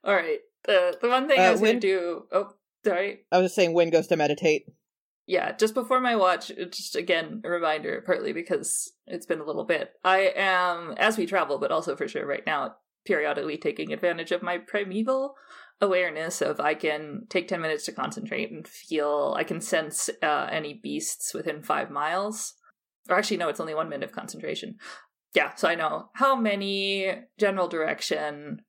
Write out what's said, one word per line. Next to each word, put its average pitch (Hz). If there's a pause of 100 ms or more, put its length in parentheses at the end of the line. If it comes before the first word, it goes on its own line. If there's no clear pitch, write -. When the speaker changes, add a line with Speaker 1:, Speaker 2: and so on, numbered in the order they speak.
Speaker 1:
All 202
right. 165 (240)
The, 180
the 240
one 262
thing 269
I 185
Speaker 2:
Uh, 185
Speaker 1:
was -
gonna 220
Speaker 2:
Wynn? 247
Speaker 1:
do, 185 (100)
oh, 196 (340)
sorry. 196 (100)
Speaker 2:
I 180
was 185
just 180
saying 170
Wynn 170
goes 160
to 170
meditate. 151 (640)
Speaker 1:
Yeah, 180
just 214
before 254
my 240
watch, 185
uh, -
just -
again, 160
a -
reminder, 165
partly 165
because - (160)
it's 175
been 160
a 151
little 160
bit. 165 (100)
I 190
am, 180
as 220
we 180
travel, 160
but 135
also 156
for 143
sure -
right -
now, 143 (320)
periodically 147
taking 151
advantage 165
of 175
my 175
primeval 220 (440)
awareness 180
of 147
I 151
can 151
take 180
ten 170
minutes 156
to 156
concentrate -
and 160
feel, 147
I 156
can 160
sense, 156 (140)
uh, 147
any 151
beasts -
within 156
five 151
miles. 175 (540)
Or 185
actually, 202
no, 170
it's -
only 160
one 160
minute 143
of -
concentration. - (540)
Yeah, 151
so -
I 170
know 156
how 269
many, 196 (240)
general 196
direction 151